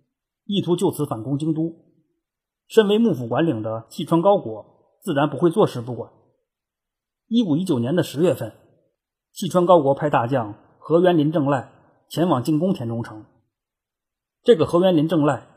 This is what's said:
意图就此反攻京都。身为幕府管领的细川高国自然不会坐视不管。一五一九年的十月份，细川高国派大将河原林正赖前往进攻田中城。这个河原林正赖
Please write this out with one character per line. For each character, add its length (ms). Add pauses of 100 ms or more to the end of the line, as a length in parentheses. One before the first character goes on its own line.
(440)
意 160
图 160
就 140
此 160
反 160
攻 160
京 160
都。 200 (920)
身 200
为 100
幕 160
府 120
管 200
领 160
的 280
细 140
川 180
高 160
国 640
自 100
然 160
不 80
会 140
坐 160
视 140
不 140
管。 180 (1120)
一 160
五 140
一 80
九 140
年 180
的 60
十 200
月 120
份， 180 (800)
细 160
川 180
高 160
国 100
派 160
大 180
将 280 (240)
河 220
原 180
林 140
正 140
赖 240 (380)
前 200
往 140
进 160
攻 140
田 160
中 140
城。 240 (1160)
这 140
个 80
河 160
原 160
林 120
正 160
赖 320